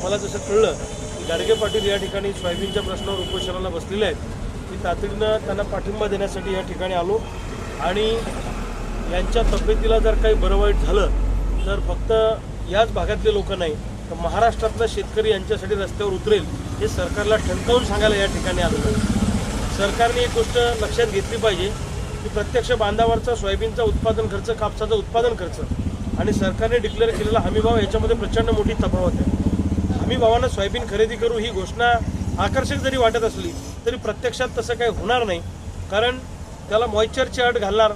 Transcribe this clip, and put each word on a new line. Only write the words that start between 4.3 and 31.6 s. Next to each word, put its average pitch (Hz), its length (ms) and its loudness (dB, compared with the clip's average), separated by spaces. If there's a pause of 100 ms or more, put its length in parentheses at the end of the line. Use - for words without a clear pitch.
मी 185 120 -8
तातडीनं 214 640 -2
त्यांना 202 260 -2
पाठिंबा 202 360 -4
देण्यासाठी 196 460 -4
या 185 100 -2
ठिकाणी 185 300 -4
आलो 180 240 0 (640)
आणि 190 240 0 (1080)
यांच्या 185 380 2
तब्येतीला 220 480 4
जर 220 240 4
काही 220 120 6
बरं 196 220 4
वाईट 208 200 4
झालं 180 320 4 (560)
तर 196 220 0
फक्त - 240 -2 (600)
याच 220 220 4
भागातले 196 400 2
लोक 196 200 0
नाही 175 200 -2 (360)
तर 170 120 -6
महाराष्ट्रातला 214 680 2
शेतकरी 214 420 -2
यांच्यासाठी 190 440 -2
रस्त्यावर 196 380 -2
उतरेल 185 320 2 (340)
हे 208 100 0
सरकारला 202 480 0
ठणकावून - 480 2
सांगायला 208 300 2
या 196 120 2
ठिकाणी 180 340 -2
आलो - 160 2
आहे. 175 160 2 (840)
सरकारने 233 440 2
एक 240 140 0
गोष्ट 226 220 2 (240)
लक्षात 226 260 2
घेतली 196 300 -2
पाहिजे 196 300 2 (560)
की 202 60 -4
प्रत्यक्ष 214 440 0
बांधावरचा 226 640 2
सोयाबीनचा 214 480 -2
उत्पादन 220 440 0
खर्च, 190 220 -4
कापसाचा 214 460 -2
उत्पादन 226 440 2
खर्च 180 200 -6 (600)
आणि 202 140 2
सरकारने 202 460 2
डिक्लेअर 220 320 2
केलेला 214 280 2
हमीभाव 214 380 2
याच्यामध्ये 220 400 2
प्रचंड 208 320 0
मोठी 208 240 2
तफावत 185 400 0
आहे. - 840 0
हमीभावानं 240 520 4
सोयाबीन 202 420 -2
खरेदी 220 260 2
करू 233 220 0
ही 220 140 -2
घोषणा 214 400 0 (520)